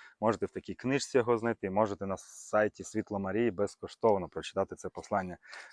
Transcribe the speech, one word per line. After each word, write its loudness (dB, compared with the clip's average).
Можете 2
в -6
такій -8
книжці 0
його 4
знайти, 0
можете 2
на -4
сайті 0
Світло -4
Марії 0
безкоштовно 0
прочитати -4
це -10
послання, -6